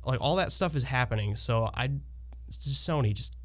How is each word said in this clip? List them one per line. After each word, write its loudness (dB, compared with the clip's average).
like, -2
all 2
that 2
stuff 2
is 0
happening. -2
So 0
I, -2
it's -6
just 4
Sony, 2
just, -2